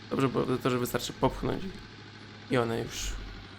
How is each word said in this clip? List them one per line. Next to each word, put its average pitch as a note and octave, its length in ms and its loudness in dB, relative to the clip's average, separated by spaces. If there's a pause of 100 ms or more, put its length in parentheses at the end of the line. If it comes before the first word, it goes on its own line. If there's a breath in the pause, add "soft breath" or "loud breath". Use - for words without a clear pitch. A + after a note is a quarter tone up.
Dobrze, C3 200 4
bo B2+ 280 2
to, C3 120 2
że B2 100 4
wystarczy A#2+ 340 -2
popchnąć - 500 2
i, - 880 -8
i C3 40 8
one A#2 220 4
już - 320 -4 (480)